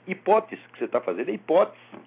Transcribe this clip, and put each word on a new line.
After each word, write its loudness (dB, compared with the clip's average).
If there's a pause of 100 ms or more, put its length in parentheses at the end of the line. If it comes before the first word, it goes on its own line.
Hipótese 0 (100)
que -20
você -4
tá -2
fazendo -4
é -4
hipótese. 0 (260)